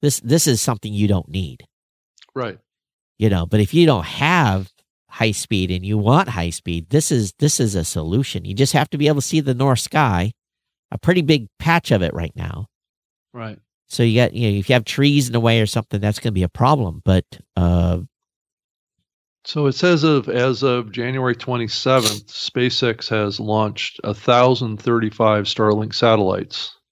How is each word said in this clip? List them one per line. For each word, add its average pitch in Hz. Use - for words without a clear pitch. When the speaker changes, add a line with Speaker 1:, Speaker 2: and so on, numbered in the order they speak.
Speaker 1:
This, 143
this 139
is 117
something 107
you 104
don't 98
need. 78
Speaker 2:
Right. 120
Speaker 1:
You 107
know, 85
but 107
if -
you 165
don't 107
have 131
high 113
speed 92
and 90
you 107
want 123
high 85
speed, 82
this 156
is, 110
this 147
is 104
a 82
solution. 85
You 95
just 127
have 147
to 143
be 147
able 147
to -
see 156
the 135
north 131
sky, 110
a -
pretty 175
big 135
patch 165
of 95
it 82
right 85
now. 87
Speaker 2:
Right. 113
Speaker 1:
So -
you 117
got, 120
you 113
know, 101
if 95
you 135
have 123
trees 143
in 120
the 120
way 113
or 107
something, 107
that's 104
gonna 117
be 92
a 85
problem. 117
But, 92
uh, 87
Speaker 2:
So 147
it 131
says 175
of, 151
as 123
of 123
January 123
twenty-seventh, 120
SpaceX 123
has 107
launched 107
a 101
thousand 120
thirty-five 110
Starlink 107
satellites, 98